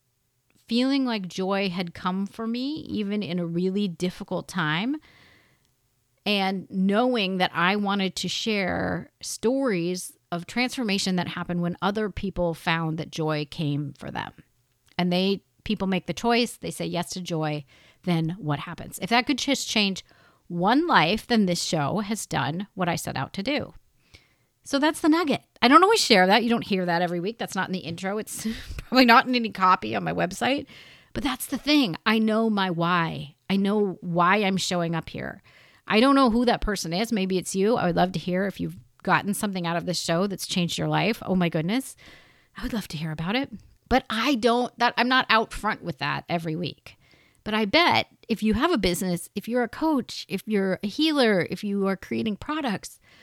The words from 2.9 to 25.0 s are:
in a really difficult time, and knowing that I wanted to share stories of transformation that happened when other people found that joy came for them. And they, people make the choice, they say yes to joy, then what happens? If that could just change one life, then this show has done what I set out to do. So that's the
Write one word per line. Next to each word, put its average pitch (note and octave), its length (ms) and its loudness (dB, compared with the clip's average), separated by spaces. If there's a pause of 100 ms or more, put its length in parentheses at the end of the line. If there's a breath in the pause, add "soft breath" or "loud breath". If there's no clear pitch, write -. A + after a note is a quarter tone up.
in F3+ 180 -4
a F3 60 -2
really F#3 420 0
difficult F3 600 -6
time, F3+ 500 -2 (1300 soft breath)
and G3 440 -2
knowing G3 680 0
that F3+ 160 0
I F3+ 220 2
wanted G3 420 -2
to F3+ 120 -4
share F3+ 800 -4 (100)
stories G#3 920 -2 (180)
of F3 140 -6
transformation G3+ 720 -2
that F3 120 -2
happened F3 320 -4
when F3 200 -2
other G3+ 280 -2
people F3 440 -2
found E3 440 -2
that - 140 -8
joy D#3 380 -2
came C#3+ 480 -4
for D3+ 140 -12
them. - 200 -8 (640)
And F3 140 2
they, F#3+ 320 2 (200)
people G3 240 -2
make F#3 180 -2
the F3 80 -4
choice, A#3 440 0
they D#3+ 140 -10
say E3+ 140 -8
yes E3+ 260 -4
to F#3 100 -8
joy, D#3 440 -4 (380 soft breath)
then E3+ 360 0
what D3 200 -2
happens? - 420 -12
If F#3+ 80 -4
that A#3+ 160 2
could C#4+ 140 0
just - 280 -2
change G3 380 -2 (420 soft breath)
one G#3 380 2
life, G3+ 400 4
then A3 200 4
this F3 180 0
show D#3 360 0
has G#3 260 -4
done D#3 500 -2
what F3 140 0
I - 80 0
set - 180 -6
out C3 180 -6
to G3 100 -6
do. C#4 300 -4 (920 soft breath)
So C#4 160 0
that's D#4 200 2
the E4 100 4